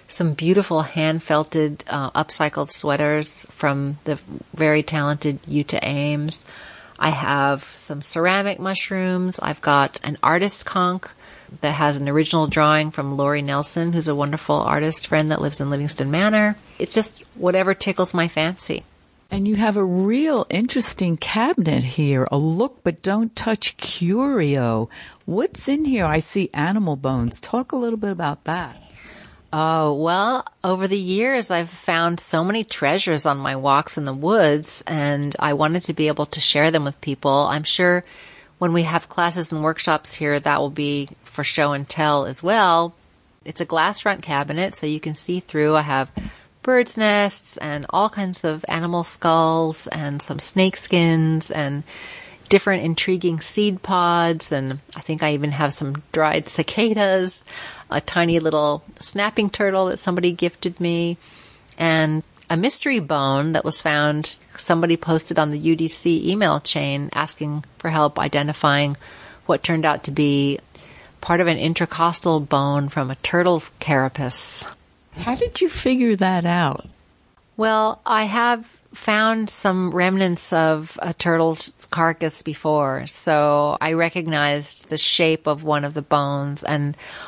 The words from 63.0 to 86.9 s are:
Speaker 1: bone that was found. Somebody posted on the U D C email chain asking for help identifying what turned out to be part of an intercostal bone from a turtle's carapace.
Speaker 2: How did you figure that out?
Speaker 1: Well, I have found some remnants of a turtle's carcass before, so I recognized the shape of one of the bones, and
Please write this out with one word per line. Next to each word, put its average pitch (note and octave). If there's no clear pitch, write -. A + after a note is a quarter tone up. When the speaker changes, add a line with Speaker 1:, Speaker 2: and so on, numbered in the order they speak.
Speaker 1:
bone C#3+
that -
was D#3
found. D3+
Somebody E3
posted D#3+
on D3+
the D3
U D#3+
D E3
C E3+
email E3+
chain C#3+
asking D3+
for E3
help D3+
identifying C#3+
what D3
turned D#3+
out D3+
to C#3+
be C#3+
part F3
of F3
an D#3+
intercostal E3
bone C#3+
from C#3
a C3
turtle's F3
carapace. C3+
Speaker 2:
How B3
did -
you F4+
figure B3+
that F#3
out? E3+
Speaker 1:
Well, A3
I G#3+
have A#3
found A3
some F#3
remnants F3+
of D#3+
a F3
turtle's E3
carcass E3
before, C#3+
so D3
I D#3+
recognized D#3
the D#3
shape D#3+
of D3+
one D3
of D3
the D3+
bones, C#3+
and D3